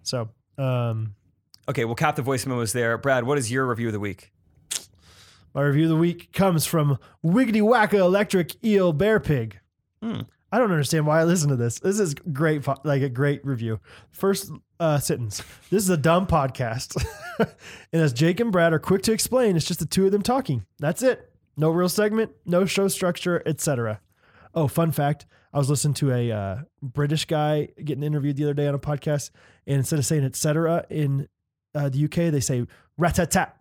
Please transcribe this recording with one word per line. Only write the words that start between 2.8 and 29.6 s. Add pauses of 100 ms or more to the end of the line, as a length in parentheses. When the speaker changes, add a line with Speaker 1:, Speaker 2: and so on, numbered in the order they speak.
Speaker 2:
Brad,
what
is
your
review
of
the
week? (1200)
Speaker 1:
My
review
of
the
week
comes
from (260)
Wiggity
Wacka
Electric
Eel
Bear
Pig. (420)
Speaker 2:
Hmm. (300)
Speaker 1:
I
don't
understand
why
I
listen
to
this.
This
is
great,
fo-,
like,
a
great
review. (320)
First, (280)
uh,
sentence. (280)
"This
is
a
dumb
podcast." (340)
<laughs> (460)
And
as
Jake
and
Brad
are
quick
to
explain,
it's
just
the
two
of
them
talking. (140)
That's
it. (240)
No
real
segment, (140)
no
show
structure,
et
cetera. (540)
Oh,
fun
fact. (280)
I
was
listening
to
a,
uh, (240)
British
guy (140)
getting
interviewed
the
other
day
on
a
podcast, (360)